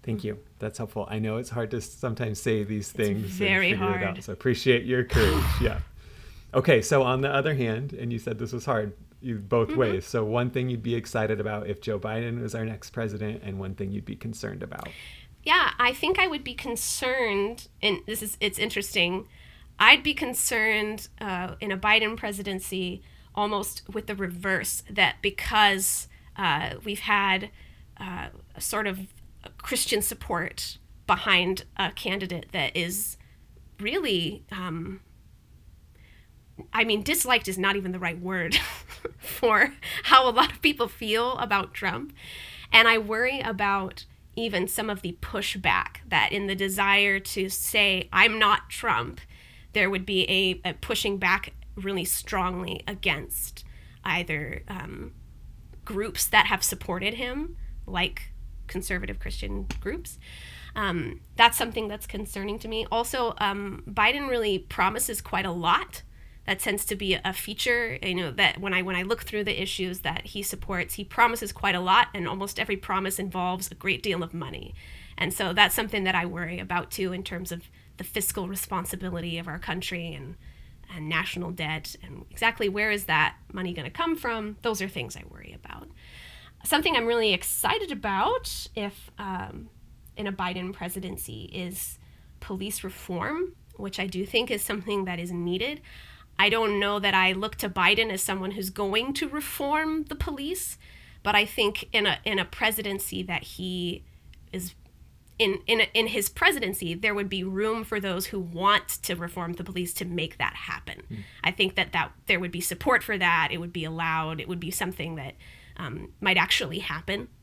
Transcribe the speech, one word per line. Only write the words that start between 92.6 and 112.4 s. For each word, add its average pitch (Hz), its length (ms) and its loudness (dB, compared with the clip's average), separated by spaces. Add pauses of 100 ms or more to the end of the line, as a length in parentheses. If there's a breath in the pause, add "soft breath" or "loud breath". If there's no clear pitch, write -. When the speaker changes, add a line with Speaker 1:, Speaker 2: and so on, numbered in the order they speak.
Speaker 2:
reform, 214 720 -4 (240)
which 196 220 -8
I 190 60 -2
do 190 220 -4
think 233 240 2
is 208 100 -2
something 202 440 -2
that 180 120 -4
is 175 140 -6
needed. 185 500 -2 (560 loud breath)
I 202 120 6
don't 214 320 4
know 208 180 2
that 196 140 2
I 185 180 6
look 202 260 -2
to 208 120 -2
Biden 208 420 4
as 190 100 -2
someone 190 300 -2
who's 190 180 -4
going 208 440 0
to 277 160 -2
reform 302 760 -2
the 302 100 -10
police, 294 600 -6 (460 loud breath)
but 208 100 2
I 208 120 8
think 208 480 0
in 214 120 2
a, 170 200 2
in 202 140 0
a 175 60 0
presidency 196 800 -2
that 180 200 -4
he 180 600 -6 (480 soft breath)
is 180 240 -8 (640)
in, 196 300 2
in, 226 140 4 (120)
in 220 140 2
his 214 220 0
presidency, 214 640 0
there 208 200 0
would 202 160 -2
be 190 140 -2
room 214 400 -2
for 208 180 -4
those 190 260 -2
who 196 120 -4
want 180 480 2
to - 280 -4
reform 170 380 -6
the 175 100 -8
police 180 300 -6
to - 120 -6
make 170 320 -4
that - 160 -2
happen. - 540 -10
Speaker 1:
Hmm. 113 80 -10 (280 loud breath)
Speaker 2:
I 180 80 2
think 190 240 2
that, - 180 0
that 165 180 0 (140)
there 190 140 2
would 175 120 -4